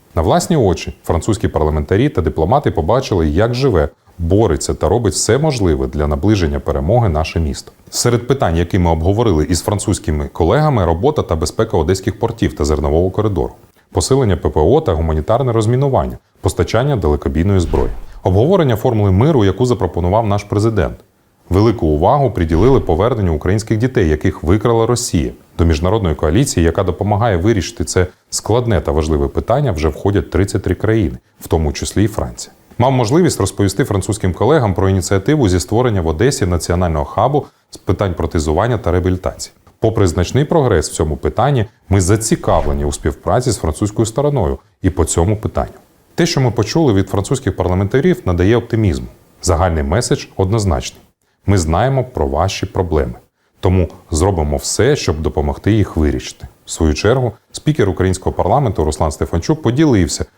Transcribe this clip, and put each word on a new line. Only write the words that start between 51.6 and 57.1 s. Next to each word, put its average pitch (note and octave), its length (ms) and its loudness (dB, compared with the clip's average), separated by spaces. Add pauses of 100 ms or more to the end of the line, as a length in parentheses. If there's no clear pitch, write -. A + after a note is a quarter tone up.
про - 220 -4
ваші D2+ 400 -2
проблеми, D2+ 480 -2 (460)
тому F#2 280 2 (220)
зробимо D#2+ 460 0
все, A#2+ 400 0
щоб D#2+ 260 -4
допомогти D2 500 -2
їх G#2+ 240 0
вирішити. C#2 500 -4 (200)
В - 40 -16
свою D#2 240 0
чергу, A#2+ 380 0 (200)